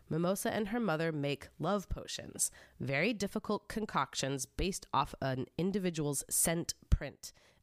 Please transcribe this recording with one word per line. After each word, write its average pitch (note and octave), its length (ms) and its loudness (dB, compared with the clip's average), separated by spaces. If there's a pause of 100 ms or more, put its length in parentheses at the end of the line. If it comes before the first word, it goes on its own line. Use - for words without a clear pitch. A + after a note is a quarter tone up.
(120)
Mimosa F3 420 2
and G#3+ 140 0
her A#3 120 -2
mother E3 320 2
make C#3+ 360 -2 (100)
love F#3 320 0
potions, - 600 -4 (280)
very C#3 320 2
difficult G#3 560 -2
concoctions C#3 760 -2
based - 480 -2
off C3+ 300 2
an C3 240 0 (100)
individual's E3 720 0
scent - 460 0 (160)
print, - 400 2 (320)